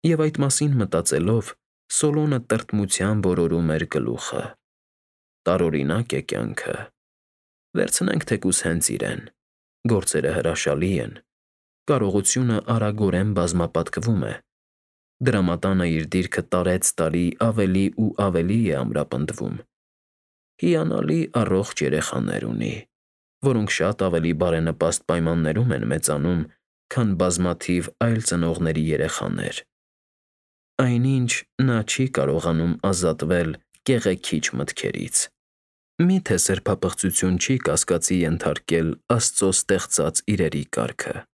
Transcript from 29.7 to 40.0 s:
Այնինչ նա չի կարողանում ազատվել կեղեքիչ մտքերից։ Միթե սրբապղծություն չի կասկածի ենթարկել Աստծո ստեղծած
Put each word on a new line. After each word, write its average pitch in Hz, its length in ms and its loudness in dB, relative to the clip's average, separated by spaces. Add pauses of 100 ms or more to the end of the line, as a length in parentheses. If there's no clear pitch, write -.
Այնինչ 127 520 2 (280)
նա 127 220 2
չի 131 280 -2
կարողանում 82 720 0
ազատվել 87 720 0 (280)
կեղեքիչ 98 720 0
մտքերից։ - 680 -4 (800)
Միթե 180 380 2
սրբապղծություն 92 1000 0
չի 131 220 0
կասկածի 87 600 0
ենթարկել 82 680 0 (180)
Աստծո 113 440 2
ստեղծած - 720 0